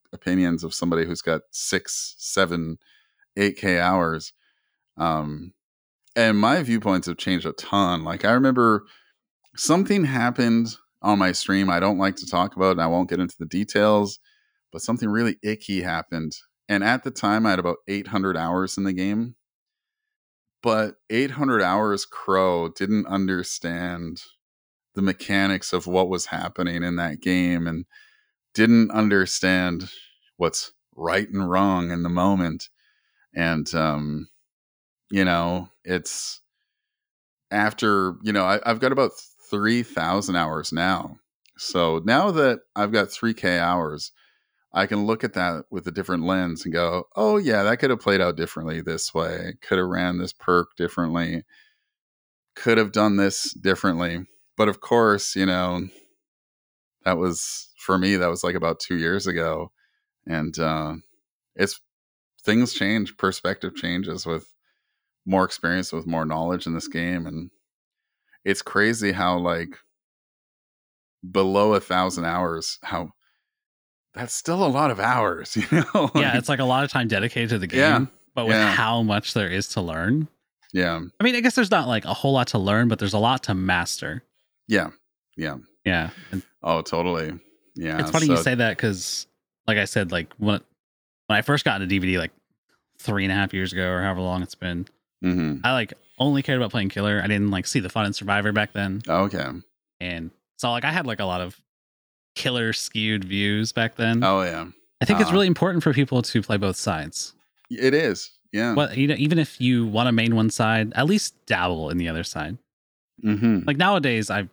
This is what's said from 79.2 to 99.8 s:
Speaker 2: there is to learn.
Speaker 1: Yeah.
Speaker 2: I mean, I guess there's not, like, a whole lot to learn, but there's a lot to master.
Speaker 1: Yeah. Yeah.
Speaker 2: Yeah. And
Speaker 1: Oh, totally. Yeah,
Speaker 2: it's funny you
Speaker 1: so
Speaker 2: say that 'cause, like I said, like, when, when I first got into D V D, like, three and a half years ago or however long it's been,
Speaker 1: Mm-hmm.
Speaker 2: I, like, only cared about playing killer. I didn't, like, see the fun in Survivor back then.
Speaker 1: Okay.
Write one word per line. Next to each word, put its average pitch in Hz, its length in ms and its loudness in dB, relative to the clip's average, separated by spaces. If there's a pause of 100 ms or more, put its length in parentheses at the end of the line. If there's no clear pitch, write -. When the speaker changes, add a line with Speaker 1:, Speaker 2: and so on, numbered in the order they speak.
Speaker 2:
there 101 160 0
is 92 200 -2
to 107 120 -4
learn. 90 460 0 (440)
Speaker 1:
Yeah. 85 300 0 (180)
Speaker 2:
I 196 40 -2
mean, 247 120 4
I 240 60 0
guess 233 140 2
there's 208 160 2
not, 165 160 2
like, 113 180 0
a 90 80 -2
whole 139 200 2
lot 123 160 2
to 110 100 0
learn, 104 280 4
but 113 120 2
there's 98 140 -2
a 107 60 2
lot 123 260 2
to 101 100 -2
master. 92 680 -2 (440)
Speaker 1:
Yeah. 95 240 2 (440)
Yeah. 76 220 -6 (260)
Speaker 2:
Yeah. 85 280 0 (200)
And 95 100 -6 (200)
Speaker 1:
Oh, 82 200 0
totally. 82 560 -4 (380)
Yeah, 78 240 -4
Speaker 2:
it's 78 120 -2
funny 156 160 2
you 85 100 4
Speaker 1:
so 82 60 0
Speaker 2:
say 127 120 0
that 117 220 0
'cause, - 500 -4 (400)
like 107 100 2
I 101 80 2
said, 95 260 -2
like, 87 260 -4
when, 104 240 0 (640)
when 104 100 2
I 107 40 2
first 143 240 0
got 117 160 0
into 92 60 -4
D 98 120 2
V 90 140 -2
D, 90 60 2
like, 82 120 -4 (680)
three 101 260 -2
and 95 60 2
a 95 40 4
half 98 180 4
years 92 200 -4
ago 90 180 -2
or 90 100 -2
however 92 200 -2
long 92 220 -2
it's - 120 -12
been, 90 320 -6 (360)
Speaker 1:
Mm-hmm. 92 420 0
Speaker 2:
I, 123 80 2
like, 120 200 -4 (260)
only 139 240 2
cared 135 160 0
about 113 120 -2
playing 98 180 -2
killer. 104 320 0
I 98 60 -2
didn't, 104 240 2
like, 92 160 -2
see - 140 -2
the 92 80 -6
fun 110 160 -2
in 101 80 -4
Survivor 101 400 -2
back 104 200 0
then. 101 340 -4
Speaker 1:
Okay. 87 400 0 (520)